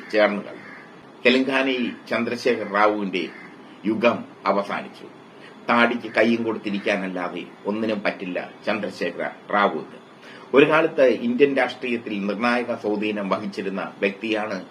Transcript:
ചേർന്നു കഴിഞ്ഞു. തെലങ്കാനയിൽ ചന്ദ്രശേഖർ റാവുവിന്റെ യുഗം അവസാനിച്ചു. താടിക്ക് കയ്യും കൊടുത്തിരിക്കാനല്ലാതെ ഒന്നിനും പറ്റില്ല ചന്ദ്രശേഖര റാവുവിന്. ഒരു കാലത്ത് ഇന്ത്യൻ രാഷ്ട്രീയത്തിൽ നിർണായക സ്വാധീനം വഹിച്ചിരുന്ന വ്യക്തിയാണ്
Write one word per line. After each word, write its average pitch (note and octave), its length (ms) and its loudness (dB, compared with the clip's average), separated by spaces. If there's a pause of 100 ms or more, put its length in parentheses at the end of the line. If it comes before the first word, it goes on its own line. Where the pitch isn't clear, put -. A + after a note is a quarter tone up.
(120)
ചേർന്നു G#2 240 4
കഴിഞ്ഞു. - 260 -12 (640)
തെലങ്കാനയിൽ C3 640 2 (180)
ചന്ദ്രശേഖർ A#2 640 0
റാവുവിന്റെ G2+ 560 2 (580)
യുഗം G#2+ 380 2 (220)
അവസാനിച്ചു. G2 580 -4 (640)
താടിക്ക് A#2 480 2
കയ്യും A2+ 260 4
കൊടുത്തിരിക്കാനല്ലാതെ G2 1000 -4 (240)
ഒന്നിനും G#2+ 340 -2
പറ്റില്ല F#2+ 500 -4 (160)
ചന്ദ്രശേഖര F#2 640 -4 (220)
റാവുവിന്. F#2+ 460 0 (560)
ഒരു D3 140 10
കാലത്ത് D#3 340 4
ഇന്ത്യൻ B2 540 4
രാഷ്ട്രീയത്തിൽ A#2 720 -2
നിർണായക A#2+ 480 0
സ്വാധീനം G#2 540 -2
വഹിച്ചിരുന്ന G2 720 -4
വ്യക്തിയാണ് G#2+ 720 -2